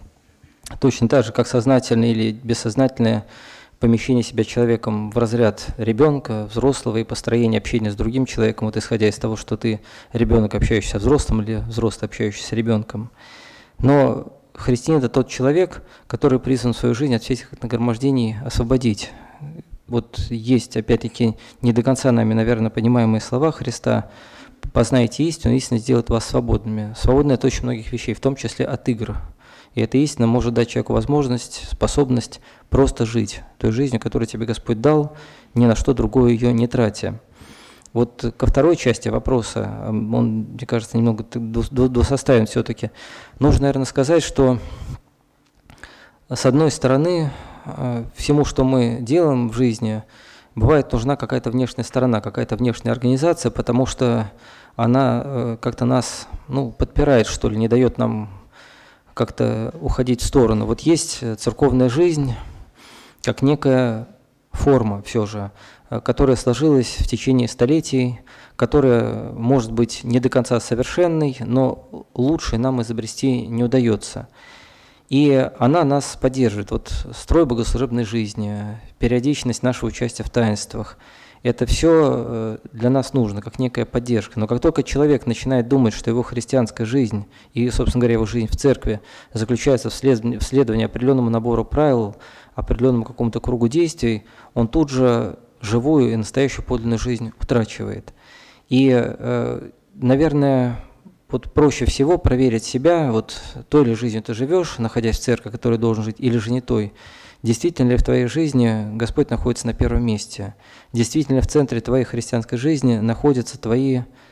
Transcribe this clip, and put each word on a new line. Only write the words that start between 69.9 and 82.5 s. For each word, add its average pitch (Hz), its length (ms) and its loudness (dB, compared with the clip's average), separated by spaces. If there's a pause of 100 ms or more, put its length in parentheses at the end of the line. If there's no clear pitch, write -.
не 123 160 0
до 127 100 0
конца 120 300 0
совершенной, 147 800 0
но - 760 -2
лучшей 131 460 0
нам 127 220 0
изобрести 117 640 -4
не 117 160 -2
удаётся. 117 640 0 (800)
И 139 400 4 (100)
она 151 240 4
нас 139 360 -2
поддерживает. 120 520 0
Вот 113 200 -6 (220)
строй 160 320 2
богослужебной 120 600 -2
жизни, 104 720 -6 (200)
периодичность 123 640 0
нашего 120 260 -2
участия 117 340 -6
в - 60 -8
таинствах, 110 680 -2 (480)
это 120 220 0
всё, 143 600 4
э, 113 300 -6 (160)